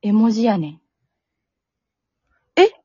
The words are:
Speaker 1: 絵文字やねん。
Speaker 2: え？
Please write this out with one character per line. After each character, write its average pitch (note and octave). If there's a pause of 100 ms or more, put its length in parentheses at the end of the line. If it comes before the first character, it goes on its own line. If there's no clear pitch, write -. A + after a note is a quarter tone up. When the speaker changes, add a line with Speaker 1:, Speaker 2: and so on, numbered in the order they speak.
Speaker 1:
絵 G#3
文 A3
字 A3
や G#3+
ね D#3
ん。 D#3 (1800)
Speaker 2:
え？ G4 (140)